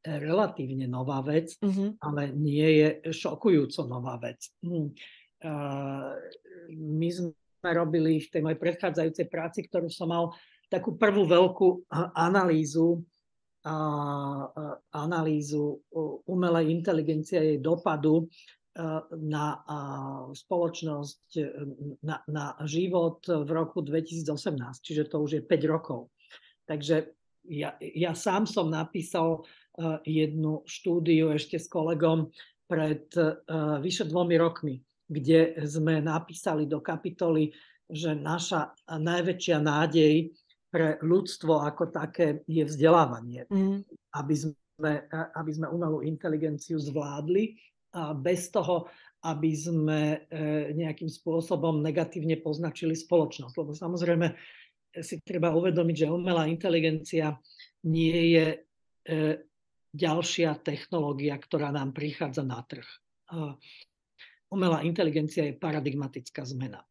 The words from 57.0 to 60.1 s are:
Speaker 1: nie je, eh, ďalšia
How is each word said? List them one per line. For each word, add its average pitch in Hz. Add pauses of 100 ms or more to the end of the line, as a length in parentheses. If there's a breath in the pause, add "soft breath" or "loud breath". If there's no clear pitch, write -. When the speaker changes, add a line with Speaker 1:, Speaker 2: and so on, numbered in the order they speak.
Speaker 1:
nie 165
je, 160 (600)
eh, 156 (600)
ďalšia 165